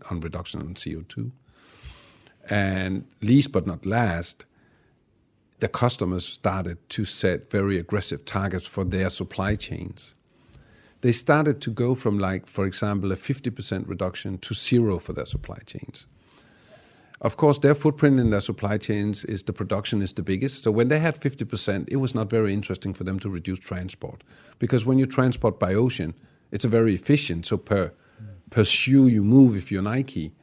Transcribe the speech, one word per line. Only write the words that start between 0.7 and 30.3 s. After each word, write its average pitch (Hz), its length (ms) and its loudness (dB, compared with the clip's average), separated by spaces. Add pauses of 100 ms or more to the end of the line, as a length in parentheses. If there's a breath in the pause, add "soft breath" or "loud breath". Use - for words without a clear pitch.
C 78 220 -8
O 80 60 -12
two. 117 280 -10 (1160 loud breath)
And 95 560 -2 (160)
least 135 320 6
but 92 140 2
not 80 180 -6
last, 95 600 -2 (1120 soft breath)
the - 80 -2
customers 92 600 0
started 92 500 -4 (120)
to 107 160 -4
set - 460 -2
very 98 260 0
aggressive 87 480 -4
targets 95 420 -4
for - 160 -4
their 95 260 0
supply 95 460 -4
chains. - 600 -12 (880 soft breath)
They 123 120 2
started 147 480 2
to 120 100 -6
go 123 240 0
from, 104 240 0
like, 95 280 -2
for - 180 -4
example, 98 460 -2
a 92 40 -2
fifty 131 360 -6
percent - 360 -6
reduction 95 520 -6
to - 140 -8
zero 110 440 2
for - 160 -8
their 73 140 -8
supply - 380 -10
chains. - 420 -14 (1120 loud breath)
Of - 160 -2
course, 147 220 6
their 143 160 6
footprint 147 440 4
in 113 120 4
their 101 100 2
supply 104 360 -2
chains 104 480 -2
is 101 180 -6
the 104 100 -4
production 101 480 -2
is 95 120 -4
the 95 100 -6
biggest. 98 400 -4
So 113 80 2
when 117 160 4
they 151 120 4
had 160 160 0
fifty 135 300 -4
percent, 101 460 -4
it 139 60 0
was 127 180 -2
not 110 140 -2
very 110 240 0
interesting 98 400 -4
for 92 100 -10
them 95 160 -4
to 101 100 -6
reduce 92 300 -6
transport. - 640 -10 (340 loud breath)
Because 117 280 2
when 131 120 4
you 135 80 4
transport 127 540 2
by 92 140 0
ocean, 104 420 0 (360 soft breath)
it's - 140 -2
a 117 40 2
very 113 260 4
efficient. 92 500 0
So 107 120 -2
per, 98 360 -2 (560 loud breath)
per 110 140 4
shoe 131 440 6
you 110 160 4
move, 120 320 8
if 92 160 -6
you're 95 100 0
Nike, 104 600 -4